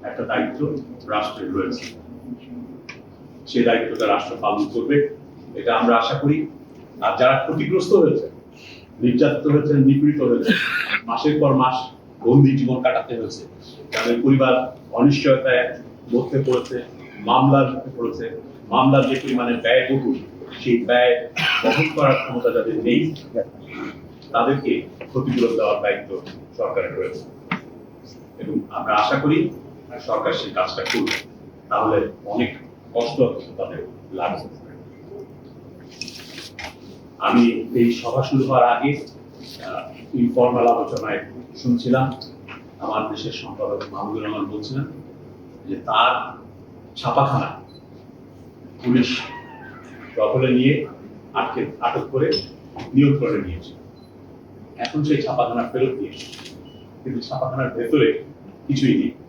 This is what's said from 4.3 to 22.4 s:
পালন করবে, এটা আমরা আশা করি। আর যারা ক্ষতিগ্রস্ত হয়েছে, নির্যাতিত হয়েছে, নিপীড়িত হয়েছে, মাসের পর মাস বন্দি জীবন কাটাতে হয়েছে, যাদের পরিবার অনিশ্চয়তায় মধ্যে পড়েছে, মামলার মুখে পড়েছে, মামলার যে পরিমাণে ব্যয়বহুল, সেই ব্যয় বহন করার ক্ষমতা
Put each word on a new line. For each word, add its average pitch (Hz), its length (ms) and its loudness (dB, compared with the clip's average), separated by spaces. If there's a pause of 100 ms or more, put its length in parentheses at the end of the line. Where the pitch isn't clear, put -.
পালন - 240 0
করবে, 143 500 0 (400)
এটা 117 220 -2
আমরা 117 180 4
আশা 117 240 0
করি। 147 280 2 (540)
আর 113 160 0
যারা 131 180 6 (120)
ক্ষতিগ্রস্ত 160 460 0
হয়েছে, 156 360 4 (720)
নির্যাতিত 127 460 2
হয়েছে, 147 260 4
নিপীড়িত 139 480 6
হয়েছে, 120 300 2 (540)
মাসের 151 340 0
পর 139 140 4
মাস 131 220 2 (480)
বন্দি 135 340 8
জীবন 123 240 0
কাটাতে 127 360 0
হয়েছে, 110 260 -8 (480)
যাদের 120 320 0
পরিবার 131 520 4 (160)
অনিশ্চয়তায় 131 880 4 (340)
মধ্যে 135 320 0
পড়েছে, 123 360 -2 (380)
মামলার 135 520 4
মুখে - 260 -8
পড়েছে, - 440 -6 (280)
মামলার 135 400 4
যে 131 60 0
পরিমাণে 123 380 -2
ব্যয়বহুল, 127 640 2 (440)
সেই 120 260 2
ব্যয় 123 440 4 (340)
বহন 156 320 2
করার 135 280 4
ক্ষমতা 120 260 -2